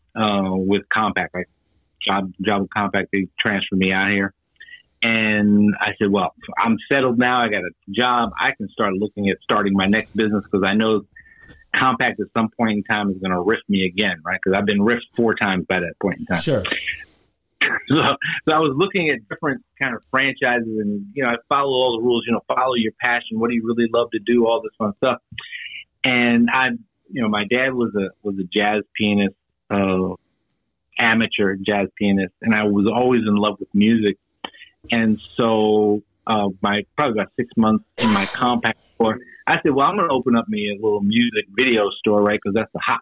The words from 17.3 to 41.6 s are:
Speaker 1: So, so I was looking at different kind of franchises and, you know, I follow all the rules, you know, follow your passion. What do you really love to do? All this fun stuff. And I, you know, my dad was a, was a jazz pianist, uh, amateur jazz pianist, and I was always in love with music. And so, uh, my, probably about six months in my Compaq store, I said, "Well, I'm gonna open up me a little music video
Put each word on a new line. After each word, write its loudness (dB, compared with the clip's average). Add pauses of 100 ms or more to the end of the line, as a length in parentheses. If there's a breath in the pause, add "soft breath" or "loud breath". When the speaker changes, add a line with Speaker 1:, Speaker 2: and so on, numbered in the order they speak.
Speaker 1:
So, 2 (520 loud breath)
so 2
I 4
was 0
looking 0
at -6
different -6 (180)
kind -4
of -12
franchises 0 (100)
and, -2
you -4
know, 0
I 0 (120)
follow 0
all 2
the -2
rules, 2
you -2
know, -2
follow 0
your 0 (100)
passion. -2
What 0
do -2
you -2
really 0
love 0
to -4
do? 2
All 0
this -10
fun -2
stuff. 0 (840 loud breath)
And 4
I, 2 (420)
you -6
know, 0
my 0
dad 0
was -2
a, -2 (120)
was -4
a -4
jazz 0 (100)
pianist, 0 (360)
uh, 0 (880)
amateur 0
jazz 0
pianist, 0
and 2
I 2
was 2
always 2
in 2
love 0
with -10
music. 4 (720 loud breath)
And 2 (160)
so, 2 (240)
uh, 0 (140)
my, -2 (120)
probably 0
about -6
six -6
months 2 (140)
in 2
my 0
Compaq -2 (200)
store, 0 (280 loud breath)
I 0
said, 2
"Well, 2
I'm 0
gonna 0
open 2
up -2
me -4
a -6
little 0
music 0
video 2